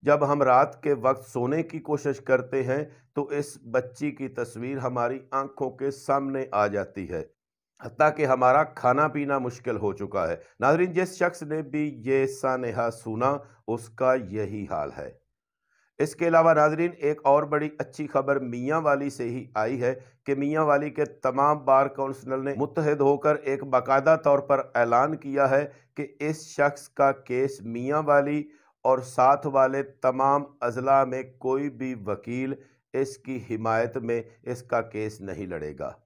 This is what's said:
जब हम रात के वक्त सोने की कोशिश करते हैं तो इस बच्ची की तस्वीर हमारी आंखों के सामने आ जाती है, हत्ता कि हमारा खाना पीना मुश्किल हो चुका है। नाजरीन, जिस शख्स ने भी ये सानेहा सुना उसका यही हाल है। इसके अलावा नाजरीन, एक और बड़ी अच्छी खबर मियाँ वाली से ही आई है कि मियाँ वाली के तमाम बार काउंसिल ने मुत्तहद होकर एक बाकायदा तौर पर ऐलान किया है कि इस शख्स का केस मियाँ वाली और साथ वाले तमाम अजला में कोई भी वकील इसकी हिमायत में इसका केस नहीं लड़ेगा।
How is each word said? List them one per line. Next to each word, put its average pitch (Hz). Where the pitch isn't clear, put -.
जब 147
हम 143
रात 131
के 147
वक्त 131
सोने 131
की 165
कोशिश 143
करते 131
हैं 131
तो -
इस 143
बच्ची 127
की 135
तस्वीर 120
हमारी 123
आंखों 135
के 139
सामने 135
आ 104
जाती 98
है, 80
हत्ता 151
कि 156
हमारा 131
खाना 135
पीना 143
मुश्किल 120
हो 101
चुका 98
है। 82
नाजरीन, 165
जिस 180
शख्स 175
ने 151
भी 147
ये 135
सानेहा 127
सुना 120
उसका 120
यही 104
हाल 76
है। 67
इसके 160
अलावा 165
नाजरीन, 156
एक 151
और 143
बड़ी 147
अच्छी 151
खबर 135
मियाँ 127
वाली 143
से 123
ही 117
आई 113
है 120
कि 139
मियाँ 151
वाली 147
के 147
तमाम 139
बार 135
काउंसिल 135
ने 139
मुत्तहद 147
होकर 143
एक 135
बाकायदा 135
तौर 143
पर 139
ऐलान 120
किया 139
है 135
कि 151
इस 156
शख्स 143
का 139
केस 135
मियाँ 123
वाली 147
और 127
साथ 139
वाले 135
तमाम 135
अजला 127
में 127
कोई 135
भी 127
वकील 120
इसकी 131
हिमायत 113
में 117
इसका 120
केस 107
नहीं 95
लड़ेगा। 76